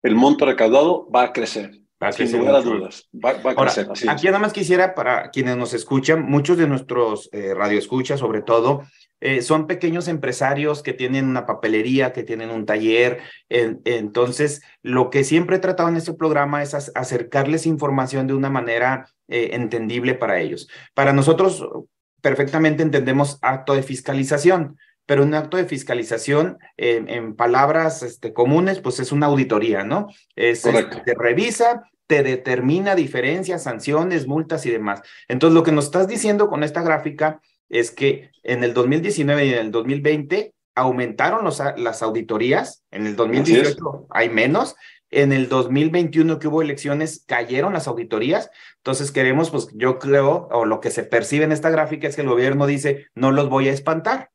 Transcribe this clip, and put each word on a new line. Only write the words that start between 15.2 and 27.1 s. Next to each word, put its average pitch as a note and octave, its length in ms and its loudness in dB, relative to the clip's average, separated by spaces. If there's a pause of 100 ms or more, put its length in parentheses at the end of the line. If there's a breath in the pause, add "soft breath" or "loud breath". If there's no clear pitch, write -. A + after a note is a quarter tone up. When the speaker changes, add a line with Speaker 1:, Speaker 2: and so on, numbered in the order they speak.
Speaker 2:
siempre F3 320 2
he F#3 40 0
tratado F3+ 280 0
en E3+ 80 0
este E3 160 -6
programa D3 500 0
es C#3+ 120 -8
ac-, C#3+ 200 -8
acercarles C#3 680 -2
información C#3 640 -2
de C3+ 80 0
una C3+ 160 0
manera, B2 580 -2 (200)
eh, A#2 240 -2
entendible A#2+ 640 -4
para G2+ 240 -2
ellos. E2+ 300 -6 (240 loud breath)
Para C#3 220 2
nosotros, E3 520 2 (540)
perfectamente C#3+ 640 0
entendemos C#3 580 0
acto C3+ 320 -2
de C3+ 100 2
fiscalización, C#3+ 960 0 (300 soft breath)
pero C#3 160 4
un D3+ 100 4
acto D3+ 240 -4
de F3+ 80 0
fiscalización, C3+ 920 -2 (180 soft breath)
eh, A#2 300 0
en A2+ 300 -8